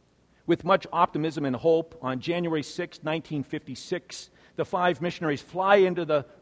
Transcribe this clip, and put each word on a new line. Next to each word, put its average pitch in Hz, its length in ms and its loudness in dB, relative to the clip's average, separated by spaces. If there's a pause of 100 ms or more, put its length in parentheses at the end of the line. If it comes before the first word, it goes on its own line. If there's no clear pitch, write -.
(460)
With 165 180 2
much 190 280 4
optimism 156 520 0
and 131 100 -2
hope, 165 480 2
on 127 160 -4
January 165 460 -2
sixth, - 400 -10
nineteen 156 400 -4
fifty-six, - 840 -10 (260)
the 156 80 -2
five 180 360 0
missionaries 160 400 -4
fly 190 360 2
into 180 280 4
the 147 220 0 (160)